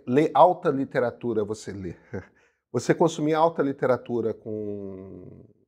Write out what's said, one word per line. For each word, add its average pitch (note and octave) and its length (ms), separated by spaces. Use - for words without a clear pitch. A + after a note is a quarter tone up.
lê C3+ 260
alta F3 380
literatura, A#2+ 760
você G#2+ 280
lê. F#2 240
<laughs> - 600
Você - 220
consumir D#3+ 400
alta D#3+ 300
literatura A#2+ 680
com, G2 1120